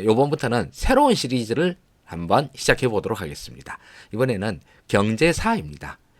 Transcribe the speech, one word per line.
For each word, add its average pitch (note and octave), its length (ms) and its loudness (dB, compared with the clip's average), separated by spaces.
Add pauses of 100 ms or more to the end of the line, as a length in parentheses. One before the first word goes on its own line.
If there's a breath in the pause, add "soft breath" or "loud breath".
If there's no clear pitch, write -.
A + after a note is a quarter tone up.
요번부터는 A#2+ 680 2
새로운 C4+ 440 4
시리즈를 B2+ 600 -2 (300)
한번 F#2 500 0
시작해 - 320 0
보도록 G#2 340 -2
하겠습니다. - 580 -12 (340 loud breath)
이번에는 G#2+ 480 -2 (260 soft breath)
경제사입니다. A2 1120 0 (220 soft breath)